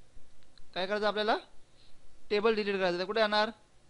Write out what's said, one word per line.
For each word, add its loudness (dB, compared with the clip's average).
काय -2
करायचं 0
आपल्याला? 2
Table 4
delete 0
करायचं 2
आहे. -2
कुठे 2
येणार? 4